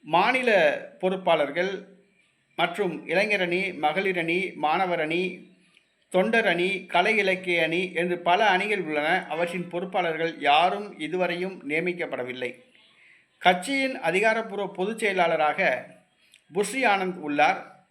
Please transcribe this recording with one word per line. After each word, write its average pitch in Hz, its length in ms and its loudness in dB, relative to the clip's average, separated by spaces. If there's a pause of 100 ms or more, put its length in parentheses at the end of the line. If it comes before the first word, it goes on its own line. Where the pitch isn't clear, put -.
மாநில 220 480 2 (520)
பொறுப்பாளர்கள் 180 920 0 (640)
மற்றும் 170 500 -2
இளைஞரணி, 185 520 0 (200)
மகளிரணி, 180 800 -2
மாணவரணி, 170 920 -2 (580)
தொண்டர் 214 380 2
அணி, 180 380 0
கலை 208 320 2
இலக்கிய 180 460 0
அணி 180 300 -2
என்று 175 240 -2
பல 185 300 2
அணிகள் 202 320 0
உள்ளன. 156 480 -2
அவற்றின் 170 420 -4
பொறுப்பாளர்கள் 170 720 -4
யாரும் 175 600 2
இதுவரையும் 175 680 -4
நியமிக்கப்படவில்லை. 139 920 -4 (760)
கட்சியின் 262 640 2
அதிகாரப்பூர்வ 196 680 0
பொதுச் 196 300 -4
செயலாளராக 165 880 2 (680)
புஸ்ரி 202 320 -2
ஆனந்த் 190 320 2
உள்ளார். 151 720 0